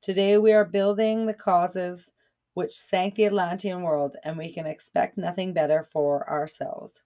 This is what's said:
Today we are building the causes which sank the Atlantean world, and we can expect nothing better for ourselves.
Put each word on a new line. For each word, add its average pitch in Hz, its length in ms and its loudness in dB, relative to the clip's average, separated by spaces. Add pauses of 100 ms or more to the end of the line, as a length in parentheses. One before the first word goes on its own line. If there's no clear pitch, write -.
Today 196 340 2
we 214 160 6
are 214 140 6
building 208 580 0
the 220 100 -2
causes 180 760 -2 (420)
which 170 200 -6
sank 196 420 -2
the 214 100 4
Atlantean 185 560 -2
world, 147 420 0
and 160 140 -6
we 165 160 -10
can 160 140 -8
expect - 500 -4
nothing 185 380 -4
better 156 280 2
for 143 460 -2
ourselves. - 760 -8